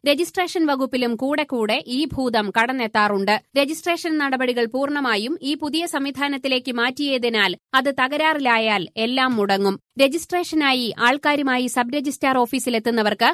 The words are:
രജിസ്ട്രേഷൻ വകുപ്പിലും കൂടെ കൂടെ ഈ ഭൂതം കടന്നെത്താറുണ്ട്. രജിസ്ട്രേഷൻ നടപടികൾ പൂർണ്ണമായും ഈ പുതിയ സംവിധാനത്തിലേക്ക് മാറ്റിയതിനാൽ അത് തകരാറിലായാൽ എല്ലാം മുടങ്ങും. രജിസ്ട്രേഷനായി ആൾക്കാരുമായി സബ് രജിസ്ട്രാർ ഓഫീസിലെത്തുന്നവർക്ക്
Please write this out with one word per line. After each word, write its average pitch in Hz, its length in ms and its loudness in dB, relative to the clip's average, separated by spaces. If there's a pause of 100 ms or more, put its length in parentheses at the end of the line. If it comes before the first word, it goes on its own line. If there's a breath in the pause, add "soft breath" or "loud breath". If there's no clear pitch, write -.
രജിസ്ട്രേഷൻ 330 600 0
വകുപ്പിലും 262 500 0
കൂടെ 285 300 -2
കൂടെ 233 320 -2 (100)
ഈ 247 180 -4
ഭൂതം 240 460 -2
കടന്നെത്താറുണ്ട്. 214 800 2 (220)
രജിസ്ട്രേഷൻ 320 600 -2
നടപടികൾ 254 500 0
പൂർണ്ണമായും 262 760 -2
ഈ 277 160 -4
പുതിയ 302 320 -2
സംവിധാനത്തിലേക്ക് 269 840 -4
മാറ്റിയതിനാൽ 240 800 0 (200)
അത് 269 220 2
തകരാറിലായാൽ 262 880 2 (140)
എല്ലാം 254 380 0
മുടങ്ങും. 196 420 2 (220)
രജിസ്ട്രേഷനായി 311 640 2 (360)
ആൾക്കാരുമായി 269 680 2
സബ് 240 260 0
രജിസ്ട്രാർ 269 440 0
ഓഫീസിലെത്തുന്നവർക്ക് 233 960 0